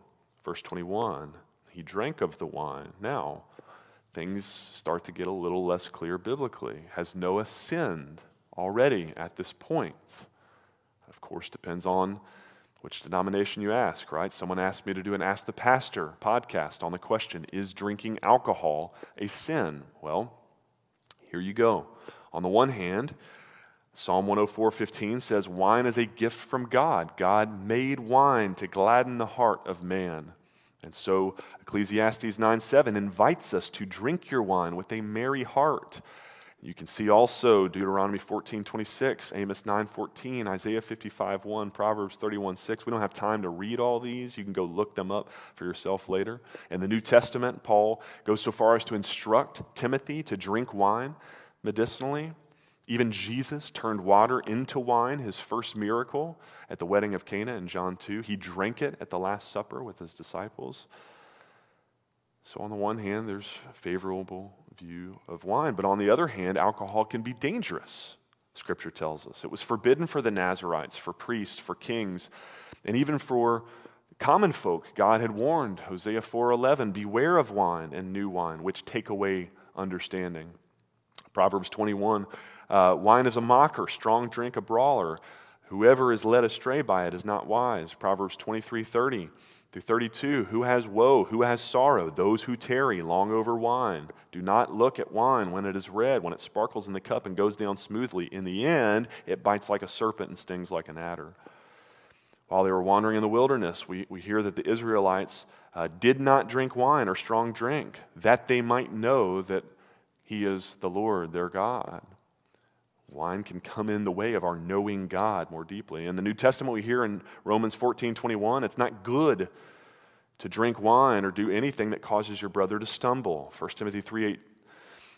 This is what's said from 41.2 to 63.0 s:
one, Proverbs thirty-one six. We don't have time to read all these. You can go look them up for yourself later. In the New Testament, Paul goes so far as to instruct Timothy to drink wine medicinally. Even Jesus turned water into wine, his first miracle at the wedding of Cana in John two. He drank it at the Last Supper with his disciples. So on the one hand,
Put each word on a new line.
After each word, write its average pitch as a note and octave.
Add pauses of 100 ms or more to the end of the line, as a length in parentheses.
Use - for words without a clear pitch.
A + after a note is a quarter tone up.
one, G#2
Proverbs G#2
thirty-one G2+
six. -
We A#2
don't A#2
have G2+
time G#2+
to F#2
read G2+
all A#2+
these. B2
You G#2
can G2
go F#2
look F2+
them F#2+
up G2+ (240)
for -
yourself F#2+
later. G2 (280)
In F#2
the F#2+
New A2
Testament, B2
Paul A2 (220)
goes G#2+
so A2+
far A2+
as A2+
to -
instruct - (120)
Timothy C#3
to G#2+
drink G#2
wine A2 (480)
medicinally. C3+ (540)
Even A#2
Jesus A#2
turned G#2+
water G#2+
into B2+
wine, B2
his G#2+
first -
miracle B2 (300)
at -
the F2
wedding G2+
of F2+
Cana A2
in F2+
John F#2
two. G#2
He G#2+
drank F#2+
it C#3+
at -
the F#2
Last G2
Supper -
with A#2
his E2
disciples. G#2+ (1600)
So -
on G#2
the G#2+
one G#2
hand, G#2+